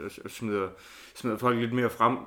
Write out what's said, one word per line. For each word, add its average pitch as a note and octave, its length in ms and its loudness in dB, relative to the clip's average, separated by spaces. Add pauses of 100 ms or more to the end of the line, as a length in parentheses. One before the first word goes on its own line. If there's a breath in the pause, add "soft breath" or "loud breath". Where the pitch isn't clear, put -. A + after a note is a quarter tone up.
(240)
og - 60 -12
smider, G2+ 380 -2 (460 loud breath)
smider A2+ 220 -2
folk B2 220 2
lidt A#2 140 0
mere B2 180 2
frem, B2 260 4 (100)